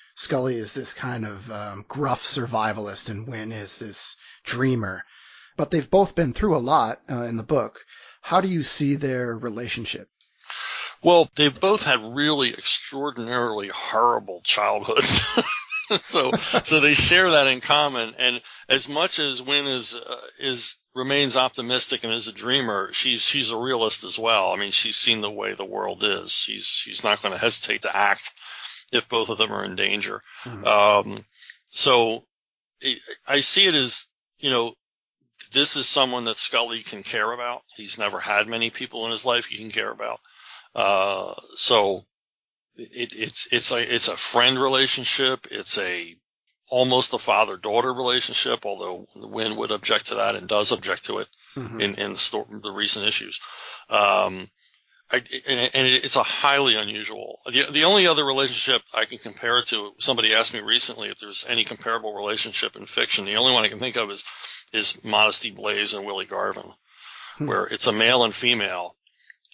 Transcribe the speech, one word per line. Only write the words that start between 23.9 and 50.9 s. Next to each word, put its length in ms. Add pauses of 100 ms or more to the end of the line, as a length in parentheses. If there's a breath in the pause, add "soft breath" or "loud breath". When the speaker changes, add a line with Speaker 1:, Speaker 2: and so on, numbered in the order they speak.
Speaker 2:
as 120
well. 340
I 40
mean, 160
she's 240
seen 260
the 80
way 240
the 120
world 380
is. 280
She's, 340
she's 380
not 180
gonna 160
hesitate 460
to 120
act 380 (600 loud breath)
if 160
both 200
of 80
them 140
are 140
in 100
danger. 480 (220 loud breath)
Speaker 1:
Mm-hmm. 200
Speaker 2:
Um, 600 (420 loud breath)
so 560 (560)
it, 180 (300)
I 140
see 260
it 80
as, 320 (320)
you 100
know, 240 (800)
this 240
is 120
someone 380
that 120
Scully 440
can 220
care 280
about. 300 (140)
He's 240
never 200
had 280
many 220
people 360
in 60
his 140
life 200
he 120
can 120
care 220
about. 280 (540 loud breath)
Uh, 600 (220)
so 500 (720)
it, 400
it's, 360
it's 200
a, 240
it's 120
a 100
friend 400
relationship. 920
It's 260
a, 380 (560)
almost 420
a 60
father-daughter 760
relationship, 720
although 400 (100)
Wynn 420
would 120
object 380
to 80
that 200
and 120
does 240
object 340